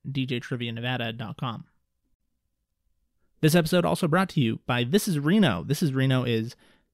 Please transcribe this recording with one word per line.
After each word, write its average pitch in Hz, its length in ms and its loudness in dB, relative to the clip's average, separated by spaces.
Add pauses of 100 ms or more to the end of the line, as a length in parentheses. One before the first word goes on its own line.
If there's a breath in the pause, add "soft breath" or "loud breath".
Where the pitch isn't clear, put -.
D 135 160 -4
J 127 140 -4
trivia 120 320 -6
nevada 117 420 -6
dot 135 240 -10
com. 120 280 -8 (1800)
This 156 160 4
episode 175 280 2
also 175 220 0
brought 180 240 2
to 160 100 0
you 113 240 0
by 123 200 -2
This 165 240 0
Is 160 100 0
Reno. 143 460 2
This - 180 -2
Is 143 100 2
Reno 131 300 2
is 117 320 -2 (400 soft breath)